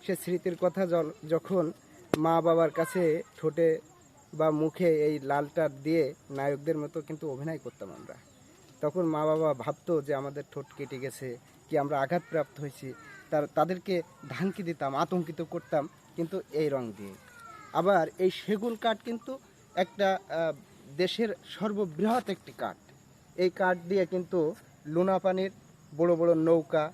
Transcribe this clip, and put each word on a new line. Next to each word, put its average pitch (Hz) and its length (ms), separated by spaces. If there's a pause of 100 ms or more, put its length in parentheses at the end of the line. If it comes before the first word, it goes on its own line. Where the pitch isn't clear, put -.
সে 196 100 (100)
স্মৃতির 175 400
কথা 185 180 (100)
য-, 160 240 (180)
যখন 170 300 (600)
মা 165 100 (100)
বাবার 165 340
কাছে 170 240 (340)
ঠোঁটে 156 300 (720)
বা 156 80 (140)
মুখে 165 280 (180)
এই 151 80 (140)
লালটা 147 360 (180)
দিয়ে 156 200 (340)
নায়কদের 143 460
মতো 147 140 (100)
কিন্তু 156 260
অভিনয় 147 320
করতাম 104 320
আমরা, - 180 (680)
তখন 156 200 (120)
মা 151 140
বাবা 156 200 (140)
ভাবতো 147 300 (140)
যে 147 140
আমাদের 139 300
ঠোঁট 139 160 (100)
কেটে 139 260
গেছে, 131 240 (400)
কি - 60 (100)
আমরা 143 200
আঘাতপ্রাপ্ত 160 600
হয়েছি, 139 240 (420)
তার, 151 140 (140)
তাদেরকে 180 380 (380)
ধানকি 180 360
দিতাম, 143 220 (120)
আতঙ্কিত 170 360 (140)
করতাম 165 300 (320)
কিন্তু 165 220 (240)
এই 151 140
রং 131 80 (140)
দিয়ে। 101 160 (680)
আবার 175 260 (180)
এই 185 80 (120)
সেগুন 220 300 (100)
কাঠ 226 140 (100)
কিন্তু 233 240 (440)
একটা, 190 400
আহ, 160 380 (480)
দেশের 208 280 (260)
সর্ববৃহৎ 208 720 (100)
একটি - 160 (100)
কাঠ। 104 160 (680)
এই 185 60 (100)
কাঠ 185 180 (120)
দিয়ে 190 140 (100)
কিন্তু 180 260 (540)
লোনা 185 300
পানির 190 280 (480)
বড় 175 200
বড় 170 120 (160)
নৌকা 160 460